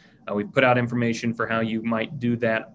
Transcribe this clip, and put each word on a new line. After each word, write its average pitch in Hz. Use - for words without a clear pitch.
Uh, 101
we've 104
put 135
out 123
information 117
for 113
how 113
you 113
might 113
do 120
that, 113